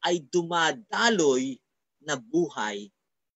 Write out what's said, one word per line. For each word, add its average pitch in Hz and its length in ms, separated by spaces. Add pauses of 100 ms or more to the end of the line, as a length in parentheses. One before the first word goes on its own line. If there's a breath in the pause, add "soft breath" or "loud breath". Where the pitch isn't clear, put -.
ay 170 240
dumadaloy 165 1300 (480)
na 147 160
buhay 113 720 (460)